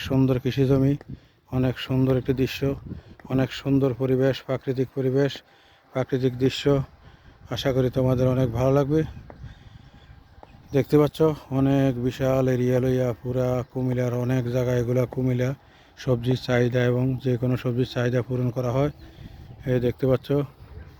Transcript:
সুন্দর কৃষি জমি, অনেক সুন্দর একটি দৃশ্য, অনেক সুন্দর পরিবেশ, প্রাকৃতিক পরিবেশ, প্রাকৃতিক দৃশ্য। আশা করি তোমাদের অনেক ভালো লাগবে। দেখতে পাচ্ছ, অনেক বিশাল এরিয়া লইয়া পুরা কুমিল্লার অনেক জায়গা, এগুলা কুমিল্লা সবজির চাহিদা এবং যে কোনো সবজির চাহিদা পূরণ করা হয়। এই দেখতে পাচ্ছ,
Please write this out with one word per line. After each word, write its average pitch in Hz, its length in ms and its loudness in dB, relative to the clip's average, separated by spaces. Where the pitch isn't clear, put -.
সুন্দর 131 360 2
কৃষি 135 260 0
জমি, 135 240 4
অনেক 131 240 0
সুন্দর 131 360 2
একটি 131 200 -2
দৃশ্য, - 200 -2
অনেক 131 180 2
সুন্দর 139 280 2
পরিবেশ, 131 340 2
প্রাকৃতিক 131 480 -4
পরিবেশ, 135 360 0
প্রাকৃতিক 127 400 0
দৃশ্য। 127 200 -2
আশা 139 200 -2
করি 127 220 2
তোমাদের 127 360 2
অনেক 127 140 2
ভালো 131 200 2
লাগবে। 147 240 2
দেখতে 135 260 2
পাচ্ছ, 143 180 0
অনেক 135 320 2
বিশাল 131 480 0
এরিয়া 123 300 2
লইয়া 127 260 0
পুরা 127 300 -2
কুমিল্লার 127 420 -2
অনেক 127 200 0
জায়গা, 127 260 2
এগুলা 123 320 2
কুমিল্লা 127 380 0
সবজির 123 500 0
চাহিদা 123 340 2
এবং 123 140 0
যে 127 180 0
কোনো 127 220 2
সবজির 123 300 -2
চাহিদা 123 340 0
পূরণ 123 280 -2
করা 123 220 -2
হয়। 147 140 0
এই 127 140 2
দেখতে 123 260 0
পাচ্ছ, 127 160 0